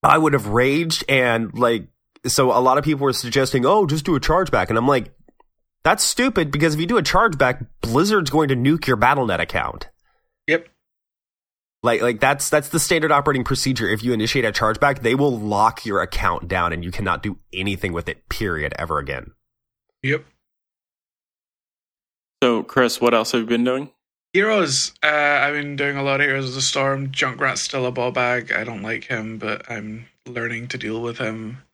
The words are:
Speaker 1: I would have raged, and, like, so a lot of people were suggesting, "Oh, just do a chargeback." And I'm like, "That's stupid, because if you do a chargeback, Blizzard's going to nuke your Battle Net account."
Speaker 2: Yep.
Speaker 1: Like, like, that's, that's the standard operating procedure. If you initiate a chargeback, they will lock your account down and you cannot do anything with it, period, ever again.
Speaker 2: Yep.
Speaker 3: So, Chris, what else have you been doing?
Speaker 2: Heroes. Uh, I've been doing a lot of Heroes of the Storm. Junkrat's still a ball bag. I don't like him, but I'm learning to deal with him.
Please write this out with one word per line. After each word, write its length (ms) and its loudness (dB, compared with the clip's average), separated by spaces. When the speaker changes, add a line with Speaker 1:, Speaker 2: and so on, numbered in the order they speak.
Speaker 1:
I 140 6
would 160 4
have 140 0
raged, 600 2
and, 500 2
like, 300 2
so 240 4
a 80 4
lot 180 6
of 60 0
people 220 0
were 80 2
suggesting, 520 0
"Oh, 200 4
just 180 -2
do 120 0
a 40 0
chargeback." 480 2
And 100 0
I'm 120 2
like, 240 0
"That's 180 4
stupid, 480 0
because 220 2
if 80 -2
you 40 0
do 120 0
a 40 2
chargeback, 640 2
Blizzard's 500 2
going 200 2
to 80 2
nuke 300 2
your 100 2
Battle 280 4
Net 140 0
account." 480 -4
Speaker 2:
Yep. 200 0
Speaker 1:
Like, 200 2
like, 180 0
that's, 300 2
that's 200 2
the 100 0
standard 340 2
operating 320 2
procedure. 420 -2
If 160 -2
you 80 0
initiate 320 0
a 80 0
chargeback, 480 0
they 160 2
will 240 2
lock 460 0
your 160 0
account 480 -2
down 240 0
and 100 -8
you 80 -8
cannot 320 -4
do 140 -6
anything 400 -4
with 160 -6
it, 180 -12
period, 500 -4
ever 220 -4
again. 320 -8
Speaker 2:
Yep. 240 -4
Speaker 3:
So, 200 2
Chris, 360 0
what 140 4
else 180 2
have 100 0
you 60 -6
been 160 0
doing? 260 -2
Speaker 2:
Heroes. 600 0
Uh, 40 0
I've 460 0
been 220 -6
doing 200 -2
a 80 -4
lot 160 0
of 80 2
Heroes 220 -2
of 60 -10
the 60 -4
Storm. 500 -2
Junkrat's 500 -4
still 240 -4
a 60 -2
ball 200 -4
bag. 400 -2
I 120 -2
don't 180 -10
like 240 -8
him, 320 -8
but 320 -8
I'm 380 -12
learning 440 -8
to 80 -8
deal 240 -6
with 160 -8
him. 420 -8